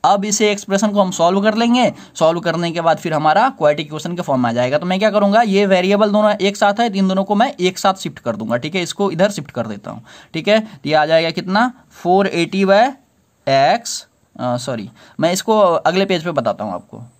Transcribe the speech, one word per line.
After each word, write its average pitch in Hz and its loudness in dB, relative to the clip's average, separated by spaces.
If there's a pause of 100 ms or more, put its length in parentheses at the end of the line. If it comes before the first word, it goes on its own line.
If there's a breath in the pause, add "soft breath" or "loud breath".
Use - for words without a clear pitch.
अब 196 2
इसे 208 0
एक्सप्रेशन 202 -2
को 202 0
हम 185 2
सॉल्व 180 2
कर 214 2
लेंगे, 233 2 (280 loud breath)
सॉल्व 165 2
करने 170 -2
के 170 -4
बाद 160 2
फिर 160 -6
हमारा 156 2
क्वाड्रेटिक 151 0
इक्वेशन 156 -10
के 175 -6
फॉर्म 131 0
में 120 0
आ - -4
जाएगा। 127 0
तो 175 -4
मैं 185 0
क्या 208 2
करूँगा, 202 2
ये 202 2
वेरिएबल 196 2
दोनों 214 2
एक 202 -2
साथ 202 0
है, 233 0
इन 190 2
दोनों 190 0
को 202 -2
मैं 254 2
एक 180 -2
साथ 190 -2
शिफ्ट - -10
कर 113 -6
दूंगा, 113 -4
ठीक 156 -6
है। 180 -2
इसको 190 -2
इधर 180 0
शिफ्ट 180 -10
कर 113 -6
देता 101 -12
हूँ, 113 -16 (320 loud breath)
ठीक 160 -4
है। 220 4
तो 180 -12
ये 151 0
आ 151 4
जाएगा 165 2
कितना, 196 -2 (320 soft breath)
four 190 2
eighty 170 -2
by 202 4 (600)
x, 143 0 (340)
अ, 123 -4
सॉरी, 120 -8 (300 soft breath)
मैं 170 2
इसको 214 0
अगले 175 2
पेज 180 -2
पे 175 -4
बताता 117 -4
हूँ 95 -8
आपको। 113 -14 (180)